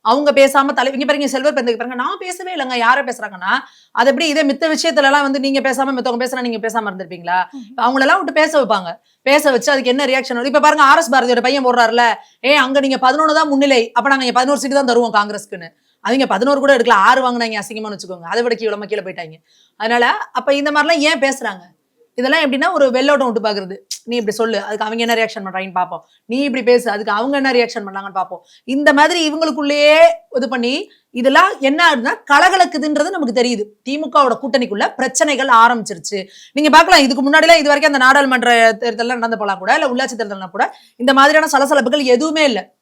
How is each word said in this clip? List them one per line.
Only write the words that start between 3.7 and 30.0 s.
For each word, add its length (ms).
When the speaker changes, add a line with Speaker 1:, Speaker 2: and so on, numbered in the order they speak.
Speaker 1:
அது 180
எப்படி 180
இதே 140
மித்த 320
விஷயத்துல 300
எல்லாம் 180
வந்து 180
நீங்க 200
பேசாம 380
மித்தவங்க 280
பேசுனா 140
நீங்க 280
பேசாம 160
இருந்திருப்பீங்களா? 640
Speaker 2:
ம். 60
Speaker 1:
இப்ப 140
அவங்களெல்லாம் 340
விட்டு 160
பேச 280
வைப்பாங்க, 400
பேச 280
வச்சு 220
அதுக்கு 180
என்ன 160
ரியாக்ஷன் 280
வருது? 100
இப்ப 160
பாருங்க, 240
ஆர் 140
எஸ் 140
பாரதியோட 300
பையன் 240
போடுறாருல, 480
"ஏய் 160
அங்க 240
நீங்க 160
பதினொன்னு 380
தான் 140
முன்னிலை, 440
அப்ப 160
நாங்க 160
இங்க 100
பதினோரு 260
சீட்டு 240
தான் 120
தருவோம் 160
காங்கிரஸ்க்குன்னு." 560
அவங்க 260
பதினோரு 320
கூட 180
எடுக்கல, 140
ஆறு 400
வாங்கினாங்க, 360
அசிங்கமான 300
வச்சுக்கோங்க, 260
அதை 200
விட 120
கீழே, 240
கீழே 240
போயிட்டாங்க. 320
அதனால 340
அப்ப 440
இந்த 180
மாதிரிலாம் 260
ஏன் 200
பேசுறாங்க? 560
இதெல்லாம் 260
எப்படின்னா 320
ஒரு 140
வெள்ளோட்டம் 460
விட்டு 80
பாக்குறது, 360
"நீ 120
இப்படி 200
சொல்லு, 240
அதுக்கு 240
அவங்க 200
என்ன 200
ரியாக்ஷன் 200
பண்றாங்கன்னு 300
பாப்போம், 240
நீ 120
இப்படி 260
பேசு, 260
அதுக்கு 220
அவங்க 240
என்ன 160
ரியாக்ஷன் 340
பண்ணாங்கன்னு 280
பாப்போம்." 240
இந்த 280
மாதிரி 400
இவங்களுக்குள்ளேயே 680